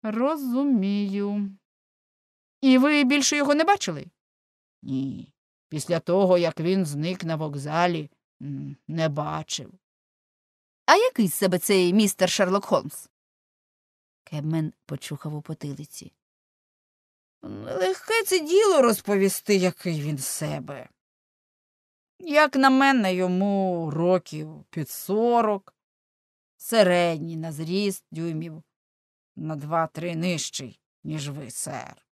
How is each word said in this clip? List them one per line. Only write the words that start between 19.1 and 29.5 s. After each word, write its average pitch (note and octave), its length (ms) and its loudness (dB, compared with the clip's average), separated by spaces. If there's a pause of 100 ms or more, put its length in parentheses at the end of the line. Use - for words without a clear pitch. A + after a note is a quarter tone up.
який F3+ 440 -2
він D3 180 -4
з C3+ 80 -8
себе. D3 600 -8 (1300)
Як D4+ 380 2
на C4+ 140 6
мене, C4 440 4
йому F#3 760 0
років D#3 800 -2
під D3+ 200 -8
сорок, A3 840 0 (840)
середній F3 800 2
на D#3+ 160 -8
зріст, F#3 580 -4
дюймів D#3+ 520 -8 (720)
на D#3 200 -8